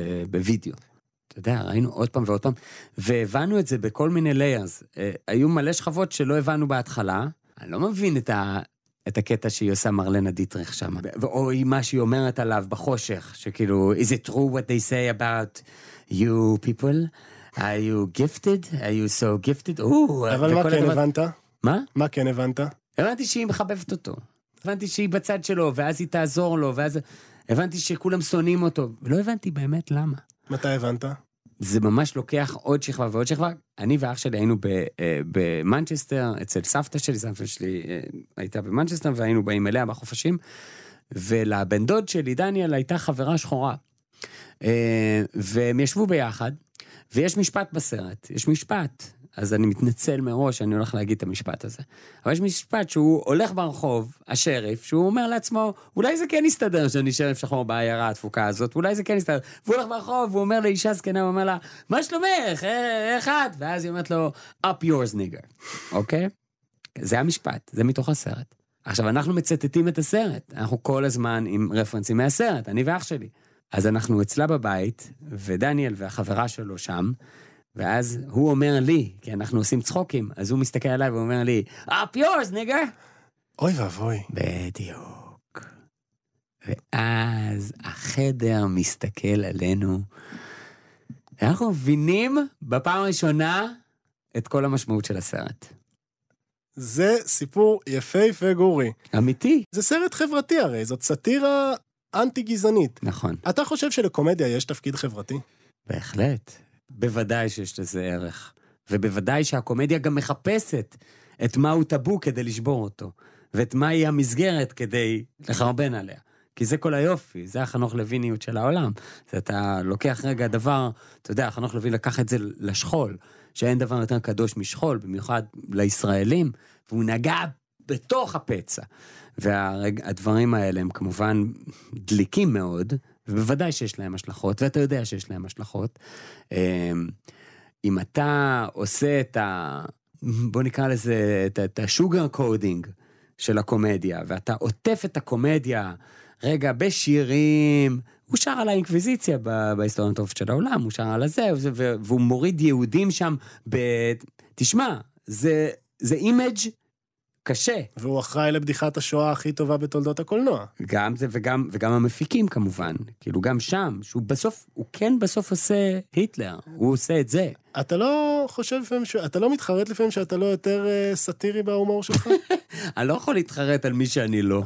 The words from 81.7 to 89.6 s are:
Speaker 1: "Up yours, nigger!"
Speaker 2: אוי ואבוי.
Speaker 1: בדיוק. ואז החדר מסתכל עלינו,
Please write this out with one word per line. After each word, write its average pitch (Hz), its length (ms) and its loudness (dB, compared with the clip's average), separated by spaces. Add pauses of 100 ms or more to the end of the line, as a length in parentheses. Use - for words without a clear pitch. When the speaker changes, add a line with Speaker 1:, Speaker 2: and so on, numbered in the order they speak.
Speaker 1:
"Up 208 280 -2
yours, 285 360 2
nigger!" 240 340 -2 (720)
Speaker 2:
אוי 170 180 2
ואבוי. 107 420 -4 (120)
Speaker 1:
בדיוק. - 1300 -8 (1040)
ואז 110 1080 -2 (120)
החדר 117 840 0
מסתכל 98 800 -2
עלינו, 95 560 0 (1400)